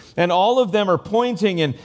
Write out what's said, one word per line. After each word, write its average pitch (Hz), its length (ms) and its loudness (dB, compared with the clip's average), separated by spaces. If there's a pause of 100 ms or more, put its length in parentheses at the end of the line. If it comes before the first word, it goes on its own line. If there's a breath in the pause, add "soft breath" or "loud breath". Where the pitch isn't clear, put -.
(160 loud breath)
and 175 140 2
all 208 300 2
of 220 100 0
them 202 180 0
are 175 80 2
pointing 208 640 -2
and, 143 140 0 (100)